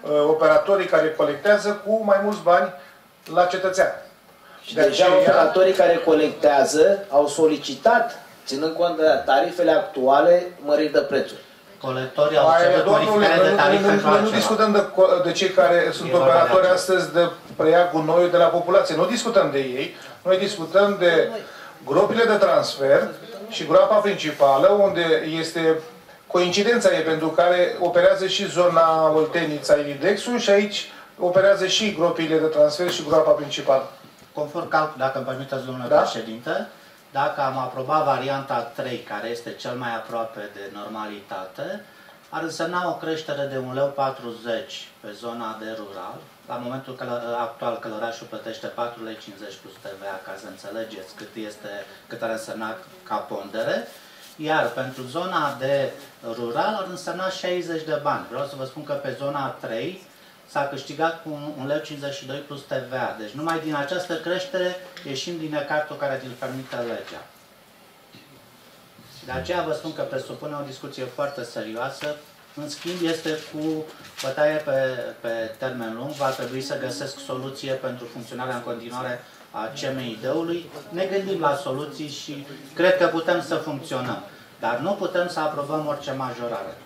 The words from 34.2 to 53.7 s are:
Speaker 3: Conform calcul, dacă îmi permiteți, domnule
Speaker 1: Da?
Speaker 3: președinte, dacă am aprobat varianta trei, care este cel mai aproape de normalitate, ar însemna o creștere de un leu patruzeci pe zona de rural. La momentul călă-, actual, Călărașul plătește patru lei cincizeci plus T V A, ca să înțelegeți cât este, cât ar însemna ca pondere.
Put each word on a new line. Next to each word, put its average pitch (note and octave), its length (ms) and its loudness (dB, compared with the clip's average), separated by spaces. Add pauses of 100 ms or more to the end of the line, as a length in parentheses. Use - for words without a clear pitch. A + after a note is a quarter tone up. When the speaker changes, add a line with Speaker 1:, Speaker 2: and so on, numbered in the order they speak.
Speaker 3:
Conform D3+ 360 -6
calcul, - 300 0
dacă C3 200 -2
îmi C3 80 -6
permiteți, C3 380 -8
domnule B2+ 240 -8
Speaker 1:
Da? D3+ 80 4
Speaker 3:
președinte, B2 680 -2 (440)
dacă C#3+ 300 -4
am C3+ 180 -2
aprobat C3 460 -2
varianta C3+ 720 -4
trei, A#2+ 340 -8
care A2 200 -10
este A#2+ 240 -10
cel B2 240 -10
mai B2 180 -8
aproape A2+ 600 -8
de G2+ 60 -16 (120)
normalitate, G#2+ 1120 -12 (440)
ar - 140 -8
însemna E3+ 460 -4
o E3 60 -4
creștere D3 580 -6
de C3+ 60 -6
un B2+ 160 -8
leu C#3 120 0
patruzeci A#2+ 1040 -6 (120)
pe G#2+ 180 -14
zona A#2 420 -10
de A2 160 -12
rural. G2 400 -14 (320)
La A#2+ 160 -8
momentul C3 300 -10
călă-, A#2+ 460 -6
actual, A#2 380 -6
Călărașul A2+ 480 -8
plătește A2 400 -12
patru A#2 380 -8
lei A2 180 -12
cincizeci G2 400 -18
plus - 100 -20
T - 140 -20 (140)
V - 20 -18 (120)
A, F#2+ 120 -14
ca F#2+ 140 -12
să - 80 -18
înțelegeți G#2+ 680 -14
cât - 180 -18 (160)
este, G#2 220 -16 (360)
cât A#2 160 -12
ar A2 80 -4
însemna A2 460 -8 (320)
ca A2 80 -4
pondere. A2 720 -6 (480)